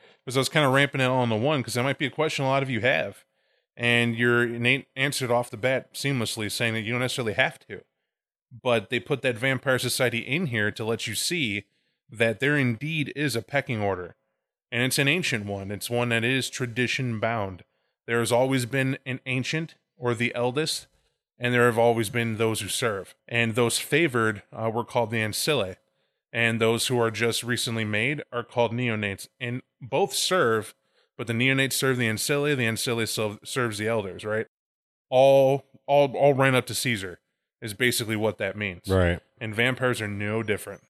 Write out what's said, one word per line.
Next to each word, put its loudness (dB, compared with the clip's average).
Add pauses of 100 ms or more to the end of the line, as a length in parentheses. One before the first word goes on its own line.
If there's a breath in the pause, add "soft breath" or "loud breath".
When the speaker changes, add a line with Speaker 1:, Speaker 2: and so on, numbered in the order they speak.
(260 soft breath)
Speaker 1:
was -2
I 6
was 0
kinda 4
ramping 2
it 4
all 2
into 2
one 2
'cause -8
that 0
might -2
be -2
a -4
question -2
a 2
lot 2
of -4
you -2
have. 0 (520)
And 0
your 2
Nate -2
answered -2
off 0
the -12
bat -2
seamlessly, -4
saying -2
that -4
you -4
don't -2
necessarily -4
have -2
to. -14 (680)
But 0
they -2
put -4
that -2
vampire 0
society 0
in -2
here 0
to -8
let -2
you -6
see -2 (440)
that 0
there 2
indeed 0
is -2
a -2
pecking -4
order. -4 (560)
And 0
it's 0
an 2
ancient 0
one. -6
It's -8
one 0
that 2
is 0
tradition -2
bound. -4 (440)
There 0
has 0
always 2
been -2
an -6
ancient -4 (220)
or -2
the 0
eldest, -2 (500)
and 0
there 6
have 4
always 4
been -2
those 0
who -6
serve. -4 (120)
And 0
those 2
favored, 0
uh, -4
were -2
called -2
the -2
Ancillae. -2 (580)
And 0
those 2
who 0
are 2
just -2
recently -4
made -2
are -6
called 0
neonates. -2 (120)
And -6 (200)
both 0
serve, 2 (440)
but -8
the -2
neonates 2
serve 2
the 0
Ancillae, 0
the 0
Ancillae -2
serv-, -4
serves -4
the -2
elders, -4
right? -4 (600)
All, 6 (200)
all, 4
all 6
ran 4
up 2
to -8
Caesar -4 (420)
is -8
basically 0
what 0
that -4
means. -8
Speaker 2:
Right. 4 (200)
Speaker 1:
And -8
vampires 0
are -4
no -4
different. -6